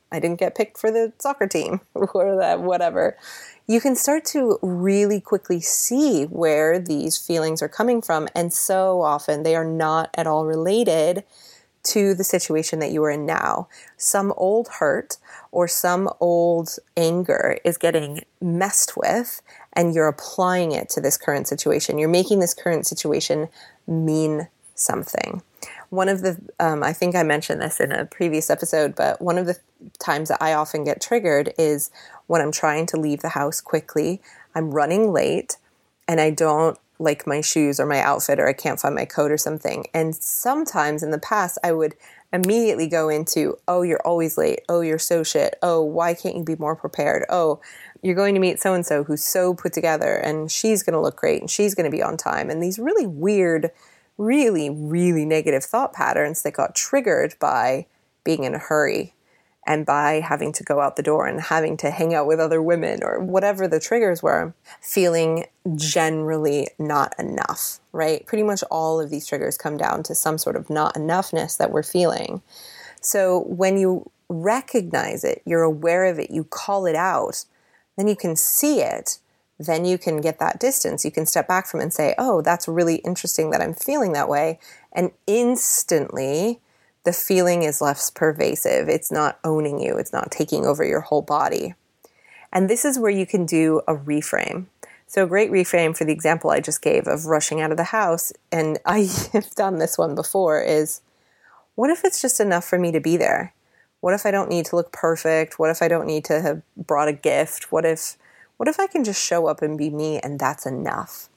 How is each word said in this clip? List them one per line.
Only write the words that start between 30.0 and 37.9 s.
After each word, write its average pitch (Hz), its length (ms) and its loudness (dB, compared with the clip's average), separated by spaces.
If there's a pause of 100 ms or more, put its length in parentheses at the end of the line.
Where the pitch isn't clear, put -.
that - 140 -2
I 160 100 2
often 151 320 -2
get 147 160 -2
triggered 160 580 0
is 151 320 0 (360)
when 165 160 2
I'm 147 100 -2
trying 156 340 0
to 165 120 -4
leave 147 220 0
the 165 100 -6
house 143 300 -2
quickly, 156 600 -2 (340)
I'm 160 180 -2
running 175 400 2
late, - 440 0 (500)
and 165 140 2
I 156 100 4
don't 156 480 2 (220)
like 147 260 0
my 147 140 -2
shoes 147 380 2
or 139 80 0
my 143 140 0